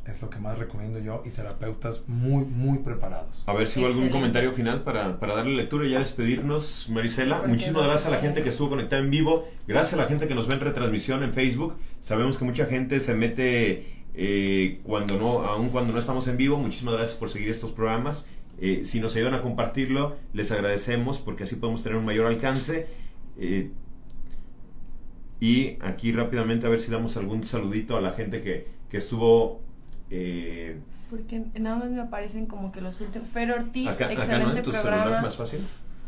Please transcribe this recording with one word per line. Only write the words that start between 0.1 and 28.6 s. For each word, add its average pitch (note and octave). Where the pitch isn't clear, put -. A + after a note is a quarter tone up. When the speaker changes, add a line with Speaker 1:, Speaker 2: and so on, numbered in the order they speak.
Speaker 1:
lo -
que -
más G#2
recomiendo A2+
yo, A2
y A#2
terapeutas A2
muy, C3
muy C3
preparados. -
Speaker 2:
A -
ver A2
si C3
hubo B2+
algún B2+
Speaker 3:
Excelente. B2+
Speaker 2:
comentario B2
final B2+
para, G2+
para G#2
darle B2
lectura D3
y C3+
ya C3
despedirnos, C3+
Marisela. A#2
Speaker 3:
Sí, E3+
porque C3
Speaker 2:
Muchísimas D3+
Speaker 3:
no C#3+
Speaker 2:
gracias D3
a D3+
la B2
Speaker 3:
sé. D3
Speaker 2:
gente C#3+
que B2+
estuvo C3+
conectada C3+
en C#3
vivo, D#3
gracias D3+
a -
la -
gente D3
que C3+
nos A2
ve C3
en C3+
retransmisión C3
en B2
Facebook. C3+
Sabemos B2
que C3
mucha B2
gente C3
se B2+
mete, A#2
eh, G2
cuando G2+
no, A#2
aun G#2+
cuando B2
no A#2
estamos B2+
en B2
vivo. C#3
Muchísimas A#2+
gracias A2+
por G#2+
seguir G#2
estos A2
programas. A#2
Eh, F#2
si A2+
nos A2
ayudan B2
a B2
compartirlo, C3
les G#2
agradecemos A#2
porque F#2+
así -
podemos A2+
tener A2+
un A2
mayor G#2+
alcance. B2+
Eh, F#2+
y B2+
aquí A2
rápidamente A#2
a A#2
ver A2+
si A2+
damos A#2
algún G#2
saludito G#2+
a G#2
la F#2
gente F#2+
que, F2+